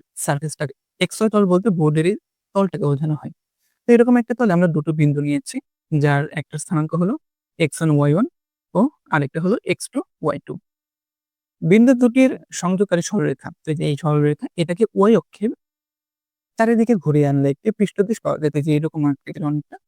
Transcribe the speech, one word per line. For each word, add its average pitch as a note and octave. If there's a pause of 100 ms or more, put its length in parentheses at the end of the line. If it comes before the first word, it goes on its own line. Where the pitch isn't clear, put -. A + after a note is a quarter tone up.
(240)
সারফেসটাকে, D3 (280)
এক্স -
ওয়াই A3
তল G#3 (100)
বলতে F#3 (120)
বোর্ডেরই D#3 (420)
তলটাকে F#3+
বোঝানো D3+
হয়। D3+ (480)
তো -
এরকম A#3+
একটা A#3+
তলে A3+
আমরা F3
দুটো D#3
বিন্দু D3
নিয়েছি, C#3+ (340)
যার C#3+ (160)
একটা -
স্থানাঙ্ক D#3 (100)
হলো F#3+ (460)
এক্স D#3
ওয়ান, D#3+
ওয়াই C#3+
ওয়ান A3+ (480)
ও F3+ (340)
আরেকটা D3
হলো G3 (160)
এক্স -
টু, C4 (240)
ওয়াই - (100)
টু। D3 (1080)
বিন্দু A3 (100)
দুটির C4 (300)
সংযোগকারী F3+
সরলরেখা, D3 (120)
তো -
এই D3+
যে D#3
এই D3
সরলরেখা, D3+ (160)
এটাকে F3 (140)
ওয়াই G3+
অক্ষের - (1080)
চারিদিকে A3+ (100)
ঘুরিয়ে D3
আনলে C#3
একটি -
পৃষ্ঠদেশ G#3
পাওয়া D3
যেত, D3 (100)
যে D#3
এরকম D#3
আকৃতির C#3+
অনেকটা D3 (120)